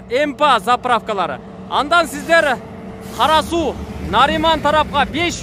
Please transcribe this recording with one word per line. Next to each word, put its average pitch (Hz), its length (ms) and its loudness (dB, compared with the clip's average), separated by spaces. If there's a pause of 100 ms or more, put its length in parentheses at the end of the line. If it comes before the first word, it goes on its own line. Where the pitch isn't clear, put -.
М 277 260 0
П 294 100 2 (100)
А 220 40 4
заправкалары. 202 800 0 (300)
Андан 294 380 2
сиздер 294 500 2 (600)
Кара 302 260 4
Суу, 302 320 -2 (340)
Нариман 285 520 2
тарапка 285 440 2
беш 320 380 -2